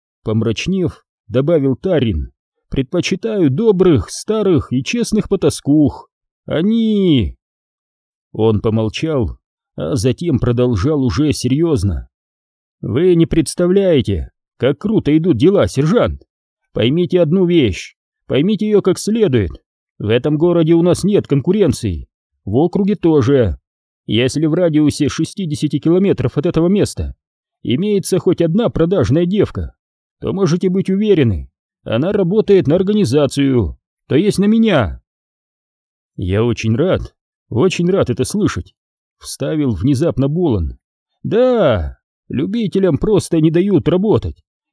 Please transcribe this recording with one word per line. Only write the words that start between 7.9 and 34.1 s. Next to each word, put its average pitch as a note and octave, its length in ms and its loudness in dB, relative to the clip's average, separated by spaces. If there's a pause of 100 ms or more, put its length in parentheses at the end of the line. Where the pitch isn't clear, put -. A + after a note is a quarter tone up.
Он A2 280 0
помолчал, A2+ 760 -2 (380)
а - 200 -6
затем C3 440 -2
продолжал B2 600 0
уже C3 300 0
серьезно. B2+ 800 -2 (720)
«Вы D#3 340 0
не E3 100 4
представляете, D#3+ 1040 0 (260)
как C3 220 -2
круто F3 380 0
идут D#3+ 200 0
дела, D3+ 300 4
сержант. C#3+ 560 0 (500)
Поймите D#3+ 480 0
одну F3 240 2
вещь, D3+ 500 0 (320)
поймите F3+ 400 0
ее G#3 140 2
как F#3 180 0
следует. E3 520 0 (460)
В G#2 120 -6
этом C3 280 0
городе E3+ 360 2
у E3 100 4
нас F3 200 0
нет F#3 220 2
конкуренции, C#3 840 -2 (340)
в G2 120 -4
округе F#3 400 0
тоже. C3+ 640 2 (480)
Если C3 380 0
в D3+ 80 0
радиусе D3+ 560 2
шестидесяти D#3 680 -4
километров E3+ 580 0
от D3 80 -2
этого E3+ 220 0
места D3+ 480 -2 (460)
имеется F#3+ 580 -2
хоть - 220 0
одна E3+ 280 0
продажная E3 560 0
девка, D#3 500 -2 (440)
то - 140 -6
можете F#3 360 0
быть F#3 200 -2
уверены, D#3+ 600 0 (320)
она C#3 280 -2
работает G3 560 2
на D3 80 2
организацию, C#3 1000 0 (300)
то A#2+ 80 0